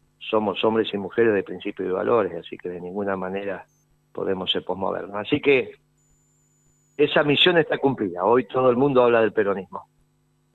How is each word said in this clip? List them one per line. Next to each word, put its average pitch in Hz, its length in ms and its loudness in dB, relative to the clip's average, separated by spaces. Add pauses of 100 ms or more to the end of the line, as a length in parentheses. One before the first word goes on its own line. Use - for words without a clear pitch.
(180)
Somos 107 460 -2
hombres 110 300 0
y 101 40 -4
mujeres 107 360 0
de 95 80 0
principios 92 460 -8
y 92 40 -4
valores, 98 420 0
así - 220 -12
que - 120 -12
de 90 120 -10
ninguna 98 360 -6
manera 92 480 -8 (480)
podemos 92 380 -4
ser 90 140 -4
posmodernos. 92 520 -6
Así 123 240 -4
que 131 320 2 (1200)
esa 147 280 4
misión 147 340 4
está 156 200 0
cumplida. 101 460 -2
Hoy 120 200 4
todo 127 260 2
el 117 60 2
mundo 131 260 4
habla 117 200 6
del 107 100 2
peronismo. 98 560 -2 (680)